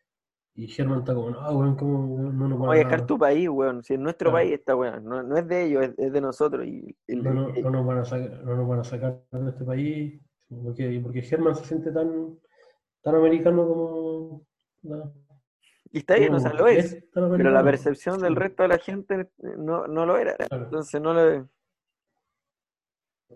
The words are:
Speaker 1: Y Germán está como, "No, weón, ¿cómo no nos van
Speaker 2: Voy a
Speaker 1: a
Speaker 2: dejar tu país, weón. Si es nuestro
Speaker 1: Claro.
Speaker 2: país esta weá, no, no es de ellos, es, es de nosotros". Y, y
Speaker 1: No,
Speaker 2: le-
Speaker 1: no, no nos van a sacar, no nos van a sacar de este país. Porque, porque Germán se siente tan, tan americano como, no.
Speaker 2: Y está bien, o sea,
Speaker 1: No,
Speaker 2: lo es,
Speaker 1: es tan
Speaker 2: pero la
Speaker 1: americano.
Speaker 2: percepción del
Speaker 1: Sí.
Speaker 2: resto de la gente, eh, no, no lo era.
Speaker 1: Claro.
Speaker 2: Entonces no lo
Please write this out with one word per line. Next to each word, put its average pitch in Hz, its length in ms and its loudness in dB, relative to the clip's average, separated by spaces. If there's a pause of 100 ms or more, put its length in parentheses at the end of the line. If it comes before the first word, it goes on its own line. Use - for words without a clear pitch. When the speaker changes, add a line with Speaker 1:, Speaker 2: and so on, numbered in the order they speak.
(560)
Speaker 1:
Y 117 120 -12
Germán 135 320 -2
está 127 140 -2
como, 120 160 -4
"No, 139 280 -4
weón, 139 180 2
¿cómo 135 540 -2
no 135 180 -2
nos 131 100 -2
van 127 100 -2
Speaker 2:
Voy 156 80 6
a 160 40 8
Speaker 1:
a 147 40 6
Speaker 2:
dejar 120 220 0
tu 285 120 0
país, 156 300 4
weón. 135 340 -2
Si 135 120 -2
es 131 60 -2
nuestro 165 300 0
Speaker 1:
Claro. 165 140 4
Speaker 2:
país 185 140 0
esta 127 180 0
weá, 123 240 -2
no, 123 220 -6
no 131 140 -2
es 170 120 0
de 180 160 0
ellos, 143 200 2
es, 123 140 -6
es 131 140 -2
de 143 80 0
nosotros". 139 460 -2
Y, - 300 -12 (120)
y 120 80 -4
Speaker 1:
No, 123 60 -4
Speaker 2:
le- 131 120 0
Speaker 1:
no, 135 140 -2
no 131 220 -2
nos 127 160 0
van 127 120 0
a 120 60 -2
sacar, 127 400 -8
no 123 120 -4
nos 123 120 -2
van 123 120 0
a 117 40 -4
sacar 127 380 -6 (100)
de 127 180 -6
este 131 140 -10
país. 147 560 -6 (420)
Porque, 123 400 -4
porque 120 200 -6
Germán 160 340 0
se - 80 -10
siente 160 260 -6
tan, 160 480 -4 (640)
tan 151 140 0
americano 165 500 4
como, 160 800 -4 (360)
no. 151 300 -12 (760)
Speaker 2:
Y 156 80 -8
está 180 180 2
bien, - 180 6
o 139 60 2
sea, 147 120 0
Speaker 1:
No, 151 80 -8
Speaker 2:
lo 214 80 8
es, 175 260 6
Speaker 1:
es - 160 -20
tan 180 140 0 (120)
Speaker 2:
pero 180 140 6
la 135 100 6
Speaker 1:
americano. 135 40 4
Speaker 2:
percepción 143 560 0
del 175 140 2
Speaker 1:
Sí. 160 60 0
Speaker 2:
resto 190 220 0
de 185 60 4
la 180 100 4
gente, 196 420 -6
eh, 185 80 -8 (300)
no, 160 300 -4
no 160 180 -2
lo 180 120 2
era. - 180 -2
Speaker 1:
Claro. 127 300 -6
Speaker 2:
Entonces 147 340 -6
no 160 140 0
lo 160 340 4 (1900)